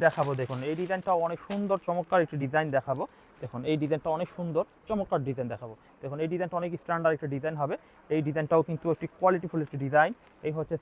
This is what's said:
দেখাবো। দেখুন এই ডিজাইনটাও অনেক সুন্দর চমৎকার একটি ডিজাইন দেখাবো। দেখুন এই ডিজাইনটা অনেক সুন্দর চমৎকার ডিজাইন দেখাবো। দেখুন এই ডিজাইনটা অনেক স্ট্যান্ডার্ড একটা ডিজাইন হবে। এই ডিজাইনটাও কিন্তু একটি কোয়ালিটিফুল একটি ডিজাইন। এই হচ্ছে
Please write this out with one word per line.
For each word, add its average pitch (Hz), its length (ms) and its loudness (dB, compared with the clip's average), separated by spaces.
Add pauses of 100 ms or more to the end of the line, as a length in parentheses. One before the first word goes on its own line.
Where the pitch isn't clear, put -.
দেখাবো। 147 260 2 (100)
দেখুন 127 160 -2 (120)
এই 160 120 0
ডিজাইনটাও 180 360 0 (100)
অনেক 170 200 -6
সুন্দর 202 300 0 (100)
চমৎকার 175 380 2
একটি 151 180 -4
ডিজাইন 151 240 0 (100)
দেখাবো। 135 260 -2 (380)
দেখুন 123 200 -10 (100)
এই 156 120 4
ডিজাইনটা 151 340 0
অনেক 175 100 -4 (100)
সুন্দর 170 260 0 (260)
চমৎকার 196 380 0
ডিজাইন 127 260 -4
দেখাবো। 113 200 -10 (280)
দেখুন 135 220 -8
এই 160 100 0
ডিজাইনটা 180 280 -2
অনেক 175 100 -4 (100)
স্ট্যান্ডার্ড 165 360 2
একটা 147 180 -6
ডিজাইন 156 260 -4
হবে। 147 140 -2 (400)
এই 160 120 2
ডিজাইনটাও 156 420 2
কিন্তু 160 160 -4 (100)
একটি 165 120 -6 (120)
কোয়ালিটিফুল 180 460 2
একটি 139 200 -8
ডিজাইন। 147 260 6 (360)
এই 156 100 -2
হচ্ছে 160 240 -4